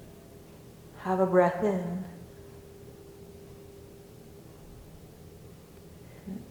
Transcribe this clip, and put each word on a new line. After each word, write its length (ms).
Have 200
a 60
breath 360
in. 420
And 240